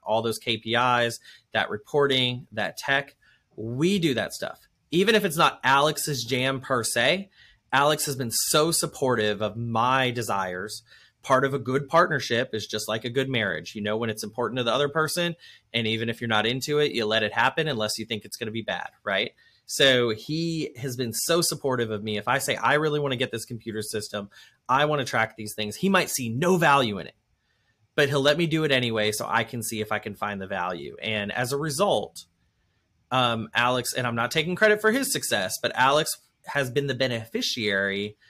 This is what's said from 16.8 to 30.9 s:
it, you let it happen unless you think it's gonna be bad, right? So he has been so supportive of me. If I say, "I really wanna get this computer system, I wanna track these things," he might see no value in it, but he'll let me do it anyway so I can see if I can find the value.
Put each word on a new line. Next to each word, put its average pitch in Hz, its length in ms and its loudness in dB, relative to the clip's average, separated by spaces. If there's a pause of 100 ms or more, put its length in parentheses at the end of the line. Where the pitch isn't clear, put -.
it, 147 140 2
you 110 120 0
let 110 180 2
it 104 100 0
happen 135 340 2
unless 107 320 -2
you 110 60 -6
think 107 180 -6
it's - 140 -12
gonna 110 140 -6
be 113 100 -6
bad, 95 280 -6 (140)
right? 101 280 -2 (340)
So 127 460 4
he 156 680 -4
has 123 180 -6
been 120 160 -4
so 170 300 0
supportive 127 500 -2
of 104 120 -4
me. 107 140 -2
If 101 120 -4
I 131 80 2
say, 131 180 -2
"I 123 200 2
really 151 260 2
wanna 135 160 -2
get 123 160 -2
this 117 100 -6
computer 110 380 -8
system, 104 480 -8 (400)
I 139 160 4
wanna 147 180 0
track 113 320 -2
these 107 180 -10
things," 104 220 -6
he 190 140 0
might 185 200 2
see 120 200 -4
no 180 260 2
value 143 440 4
in - 80 -10
it, - 80 -18 (800)
but 143 120 4
he'll 139 140 0
let 147 160 4
me 170 100 2
do 156 160 0
it 147 80 2
anyway 113 400 2
so 101 160 -4
I 113 160 0
can 117 180 -6
see 110 200 -6
if 104 100 -4
I 107 80 -2
can 104 160 -8
find 101 260 -6
the 95 60 -8
value. 87 560 -6